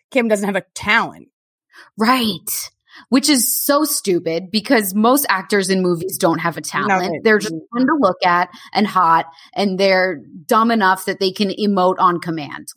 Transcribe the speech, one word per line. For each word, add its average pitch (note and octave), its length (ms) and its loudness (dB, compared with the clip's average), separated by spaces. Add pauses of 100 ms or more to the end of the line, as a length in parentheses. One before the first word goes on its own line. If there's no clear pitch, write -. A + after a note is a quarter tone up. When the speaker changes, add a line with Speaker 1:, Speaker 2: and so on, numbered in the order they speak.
(100)
Speaker 1:
Kim A#3+ 180 0
doesn't G#3 180 0
have G3 100 -4
a F#3 80 -4 (100)
talent. F#3 540 -4 (720)
Speaker 2:
Right. A3 720 -2 (380)
Which C4+ 200 2
is C4 360 0
so C#4+ 200 2
stupid F3 680 -4
because G#3 440 0
most B3 340 2
actors F#3+ 420 0
in F#3+ 120 2
movies F3+ 360 -2
don't E3 200 2
have E3 180 -4
a E3 40 -10
Speaker 1:
No, D3 40 -14
Speaker 2:
talent. F3 520 -2
Speaker 1:
it - 80 -12
Speaker 2:
They're G#3+ 140 4
just G3 160 -4 (200)
fun B3+ 120 0
to D#4 120 0
look F#3 260 2
at F3+ 260 2 (220)
and G3+ 140 0
hot, E3 400 2 (280)
and F#3+ 240 -2
they're F#3 420 2 (260)
dumb A3+ 240 2
enough F#3+ 360 2
that F#3+ 120 -6
they F#3+ 140 0
can G3+ 180 -2
emote F#3+ 480 0
on F3 220 2
command. D3 560 -8